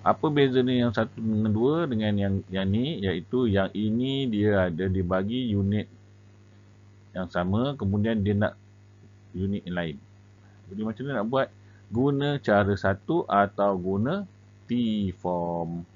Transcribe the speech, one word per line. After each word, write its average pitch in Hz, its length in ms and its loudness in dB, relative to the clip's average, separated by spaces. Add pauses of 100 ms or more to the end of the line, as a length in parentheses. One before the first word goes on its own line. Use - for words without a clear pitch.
Apa 127 320 0
beza 131 320 4
ni 127 160 2
yang 120 80 2
satu 113 320 -2
dengan 110 320 0
dua 139 320 2
dengan 107 320 -2
yang, 98 180 0 (140)
yang 95 160 -2
ni? 113 400 -2
Iaitu 95 400 -2
yang 98 320 2
ini 123 480 -2
dia 104 480 2
ada 90 160 -2
dibagi 95 640 -2
unit 101 320 0 (1300)
yang 92 160 -6
sama, 104 480 0
kemudian 104 480 0
dia 104 80 2
nak 104 240 0 (800)
unit 98 320 -2
yang 90 80 -4
lain. 82 200 -4 (760)
Jadi 98 80 -8
macam 110 240 -6
mana 143 160 -6
nak 107 80 -2
buat? 135 200 0 (440)
Guna 139 360 2 (120)
cara 101 320 4
satu 98 560 -2
atau 101 480 2
guna 101 480 -2 (400)
T - 80 -6 (480)
form. 85 640 -4 (120)